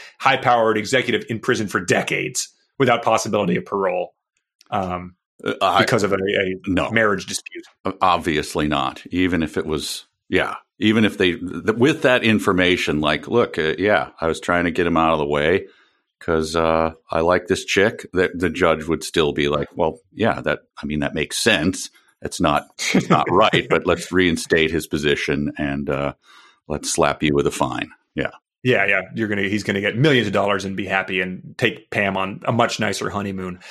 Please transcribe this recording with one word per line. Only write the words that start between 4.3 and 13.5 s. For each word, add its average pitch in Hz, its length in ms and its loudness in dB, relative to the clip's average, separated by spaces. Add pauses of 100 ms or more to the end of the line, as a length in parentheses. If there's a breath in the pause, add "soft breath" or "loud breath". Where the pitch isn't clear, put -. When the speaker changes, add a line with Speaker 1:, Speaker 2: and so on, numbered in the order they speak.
Speaker 1:
um, 90 460 -6 (260)
Speaker 2:
Uh, - 200 -2
I 95 180 4
Speaker 1:
because 98 220 2
of 98 100 0
a, 98 40 0
a 95 380 -2 (120)
Speaker 2:
No. 90 240 0
Speaker 1:
marriage 107 340 2
dispute. - 400 -12 (220)
Speaker 2:
O-, 101 160 -6
obviously 82 680 0
not. 67 420 -2
Even 87 320 0
if 76 140 -4
it 82 80 -2
was, 76 400 -6 (240)
yeah, 85 280 0 (240)
even 107 240 4
if 98 140 0
they, 92 140 4
th-, 87 440 -4
with 139 260 2
that 127 200 4
information, 90 760 2
like, 76 260 -2
"Look, 117 320 0